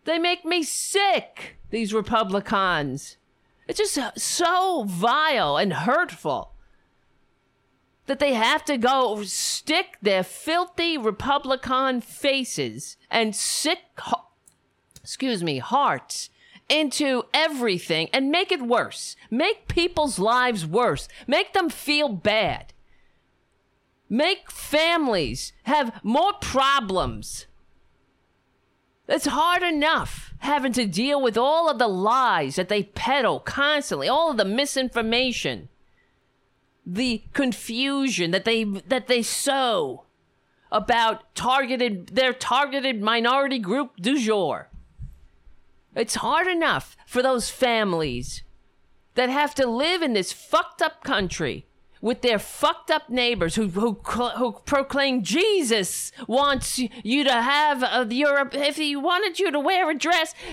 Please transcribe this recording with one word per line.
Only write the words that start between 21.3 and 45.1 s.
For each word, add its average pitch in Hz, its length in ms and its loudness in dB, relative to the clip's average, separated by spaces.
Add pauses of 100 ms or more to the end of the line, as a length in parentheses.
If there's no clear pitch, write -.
them 359 160 2
feel 294 400 0
bad. 190 640 -2 (1400)
Make 311 420 0
families 277 1040 0 (120)
have 247 380 0
more 302 380 2
problems. 190 1080 -2 (1600)
It's 294 200 0
hard 339 360 2
enough 302 760 0
having 269 340 0
to 233 140 0
deal 247 340 0
with 233 160 2
all 311 320 2
of 262 100 0
the 240 100 2
lies 190 680 2
that 180 140 -2
they 208 120 2
peddle 220 580 0
constantly, 277 680 0
all 311 220 4
of 247 80 -2
the 196 80 2
misinformation, 233 1200 -2 (1160)
the 220 380 -2 (100)
confusion 254 960 -2
that 190 160 0
they, 226 180 2
that 208 420 -4
they 247 140 2
sow 220 840 -2 (680)
about 226 600 0
targeted, 247 760 0
their 254 240 2
targeted 254 720 0
minority 247 560 2
group 240 380 -2
du 254 220 2
jour. 190 520 0 (1300)